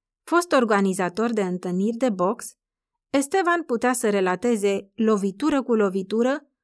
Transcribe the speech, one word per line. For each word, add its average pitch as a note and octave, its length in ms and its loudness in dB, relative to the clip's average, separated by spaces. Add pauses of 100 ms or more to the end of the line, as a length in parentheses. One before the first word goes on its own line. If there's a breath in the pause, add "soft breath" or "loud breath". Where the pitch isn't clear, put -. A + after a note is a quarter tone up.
(220)
Fost F4 300 0
organizator G3+ 800 0
de G#3+ 100 -2
întâlniri F#3 540 -2
de B3 140 0
box, F#3+ 460 -4 (540)
Esteban E4+ 520 0
putea B3 300 -2
să A#3+ 180 0
relateze, G3 840 0
lovitură A3 680 0
cu B3 120 0
lovitură, G#3+ 760 0 (140)